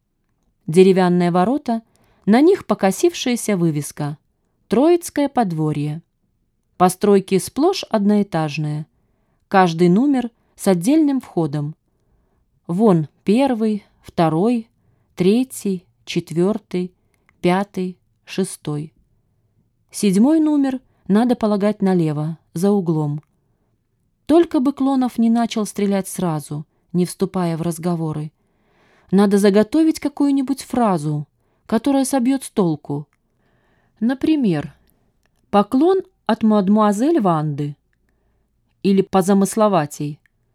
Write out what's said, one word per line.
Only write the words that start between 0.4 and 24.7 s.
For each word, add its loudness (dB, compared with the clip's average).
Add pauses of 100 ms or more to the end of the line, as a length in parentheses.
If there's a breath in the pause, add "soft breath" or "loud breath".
Деревянные 4
ворота, -2 (440)
на 4
них 2
покосившаяся -2
вывеска: -4 (500)
«Троицкое 0
подворье». -4 (760)
Постройки 2
сплошь -2
одноэтажные. -2 (640)
Каждый 4
номер 2 (260)
с -6
отдельным 2
входом. -6 (920)
Вон 2 (160)
первый, 0 (180)
второй, -2 (460)
третий, -2 (200)
четвёртый, -4 (480)
пятый, -2 (280)
шестой. -8 (960)
Седьмой 2
номер, 0 (280)
надо 2
полагать, -2
налево, -2 (160)
за 0
углом. -2 (1040)
Только 2
бы 0